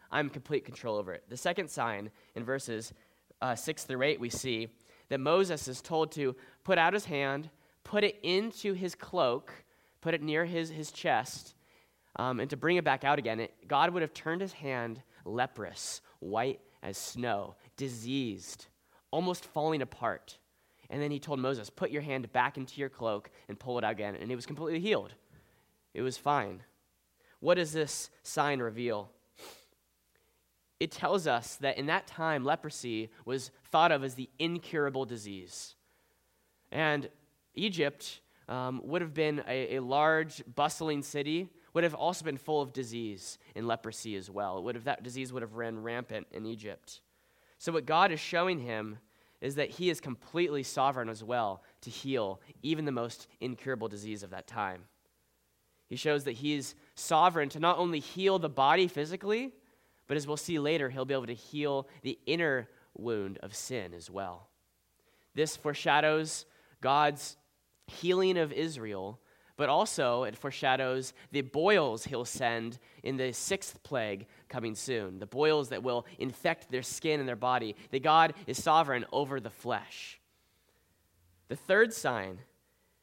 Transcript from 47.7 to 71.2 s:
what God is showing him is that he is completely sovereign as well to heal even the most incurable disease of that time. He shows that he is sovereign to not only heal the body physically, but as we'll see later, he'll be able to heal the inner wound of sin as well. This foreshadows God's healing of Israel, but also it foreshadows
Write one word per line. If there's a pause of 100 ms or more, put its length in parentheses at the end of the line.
what
God
is
showing
him (420)
is
that
he
is
completely
sovereign
as
well (200)
to
heal (220)
even
the
most (120)
incurable
disease
of
that
time. (1080)
He
shows
that
he
is (200)
sovereign
to
not
only
heal
the
body
physically, (560)
but
as
we'll
see
later,
he'll
be
able
to
heal (140)
the
inner (280)
wound
of
sin
as
well. (840)
This
foreshadows (340)
God's (500)
healing
of
Israel, (360)
but
also
it
foreshadows (200)